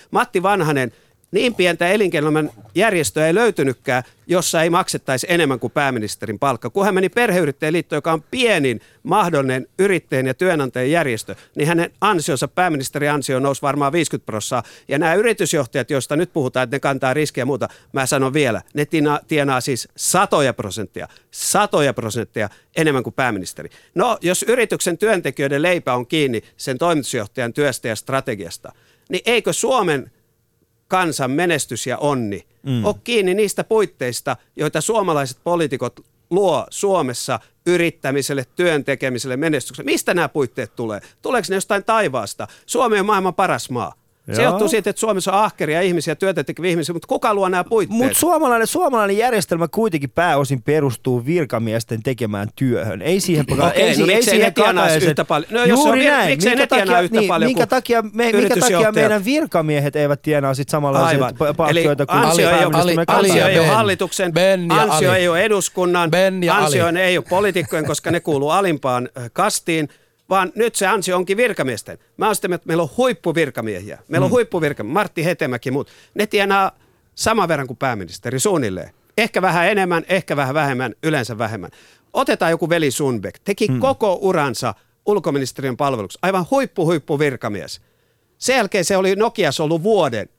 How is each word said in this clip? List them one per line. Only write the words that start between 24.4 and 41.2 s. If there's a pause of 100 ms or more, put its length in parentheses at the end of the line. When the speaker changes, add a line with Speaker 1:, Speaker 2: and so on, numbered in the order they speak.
Speaker 1:
yrityksen
työntekijöiden
leipä
on
kiinni (140)
sen
toimitusjohtajan
työstä
ja
strategiasta, (360)
niin
eikö
Suomen (800)
kansan
menestys
ja
onni (160)
Speaker 2:
Mm.
Speaker 1:
ole (100)
kiinni
niistä
puitteista, (200)
joita
suomalaiset
poliitikot (300)
luo
Suomessa (260)
yrittämiselle, (100)
työn
tekemiselle,
menestykselle?
Mistä
nämä
puitteet
tulee? (220)